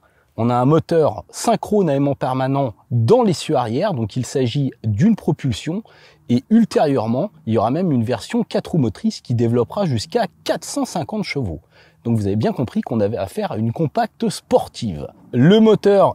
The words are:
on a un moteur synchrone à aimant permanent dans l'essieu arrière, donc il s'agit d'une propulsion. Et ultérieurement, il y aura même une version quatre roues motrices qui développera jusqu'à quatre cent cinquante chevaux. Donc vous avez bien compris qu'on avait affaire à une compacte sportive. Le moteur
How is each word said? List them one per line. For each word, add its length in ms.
on 120
a 60
un 120
moteur 640
synchrone 600
à 60
aimant 180
permanent 600
dans 320
l'essieu 320
arrière, 380
donc 220
il 80
s'agit 460
d'une 320
propulsion. 640
Et 220
ultérieurement, 800
il 80
y 40
aura 140
même 180
une 140
version 400
quatre 280
roues 60
motrices 440
qui 120
développera 520
jusqu'à 400
quatre 200
cent 200
cinquante 400
chevaux. 380
Donc 120
vous 100
avez 100
bien 160
compris 300
qu'on 180
avait 160
affaire 360
à 40
une 160
compacte 560
sportive. 800
Le 260
moteur 560